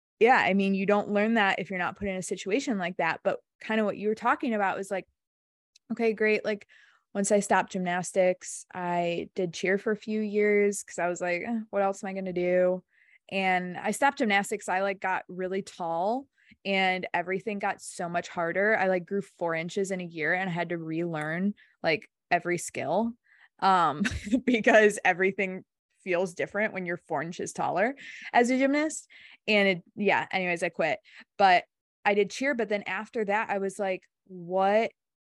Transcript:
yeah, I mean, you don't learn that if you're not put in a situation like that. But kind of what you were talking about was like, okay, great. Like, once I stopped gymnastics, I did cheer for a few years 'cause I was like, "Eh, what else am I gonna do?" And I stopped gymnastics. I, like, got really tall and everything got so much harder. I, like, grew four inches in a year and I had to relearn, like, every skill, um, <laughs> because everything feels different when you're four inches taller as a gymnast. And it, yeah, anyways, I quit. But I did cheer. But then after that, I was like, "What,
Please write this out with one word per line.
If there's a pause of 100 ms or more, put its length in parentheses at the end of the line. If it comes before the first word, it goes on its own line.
(180)
yeah,
I
mean,
you
don't
learn
that
if
you're
not
put
in
a
situation
like
that.
But (200)
kind
of
what
you
were
talking
about
was
like, (880)
okay,
great.
Like, (480)
once
I
stopped
gymnastics,
I
did
cheer
for
a
few
years
'cause
I
was
like,
"Eh, (100)
what
else
am
I
gonna
do?" (480)
And
I
stopped
gymnastics.
I,
like,
got
really
tall (380)
and
everything
got
so
much
harder.
I,
like,
grew
four
inches
in
a
year
and
I
had
to
relearn, (280)
like, (220)
every
skill, (480)
um,
<laughs>
because
everything (400)
feels
different
when
you're
four
inches
taller (380)
as
a
gymnast. (400)
And
it, (140)
yeah,
anyways,
I
quit. (400)
But (400)
I
did
cheer.
But
then
after
that,
I
was
like, (240)
"What, (420)